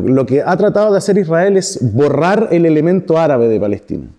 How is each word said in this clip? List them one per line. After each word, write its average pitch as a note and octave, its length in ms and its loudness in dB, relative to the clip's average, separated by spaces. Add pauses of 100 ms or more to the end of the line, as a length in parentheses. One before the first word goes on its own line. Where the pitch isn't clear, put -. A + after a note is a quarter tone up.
Lo C3 220 2
que G#3+ 160 0
ha F3+ 140 0
tratado G#3 340 0
de G3 80 2
hacer F#3+ 200 0
Israel F3+ 380 0
es F#3 220 -4 (140)
borrar E3 580 0
el E3+ 160 2
elemento D#3+ 520 0
árabe C#3 280 2
de A2 140 0
Palestina. F#2+ 460 -6 (120)